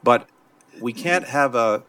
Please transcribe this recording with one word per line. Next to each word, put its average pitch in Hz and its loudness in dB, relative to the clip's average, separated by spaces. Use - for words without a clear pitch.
But 120 2
we 117 -6
can't 175 -2
have 135 0
a 110 0